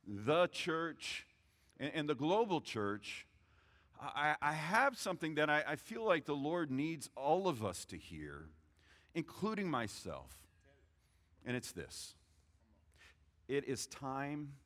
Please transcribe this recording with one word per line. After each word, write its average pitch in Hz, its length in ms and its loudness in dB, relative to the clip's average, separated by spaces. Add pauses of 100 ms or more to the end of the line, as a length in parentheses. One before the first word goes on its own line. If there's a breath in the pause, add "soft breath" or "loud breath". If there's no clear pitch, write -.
the 123 400 4
church, - 800 -4 (520 soft breath)
and, 143 140 -2
and 151 160 0
the 147 60 4
global 175 460 4
church, - 640 -2 (720 soft breath)
I, 147 420 0
I 147 120 2
have 202 440 2
something 165 380 -2
that 151 140 4
I, 147 180 6
I 147 80 -2
feel 226 280 -8
like 170 220 4
the 147 100 0
Lord 151 360 0
needs 147 440 -2
all 156 320 4
of 120 160 0
us 95 220 -2
to 90 120 -10
hear, 76 480 -10 (680 soft breath)
including 190 560 -2
myself. 95 680 -4 (1080)
And 123 100 -2
it's - 160 -4
this. - 440 -10 (1300 loud breath)
It 139 200 0
is 127 200 -2
time 143 680 -4 (120)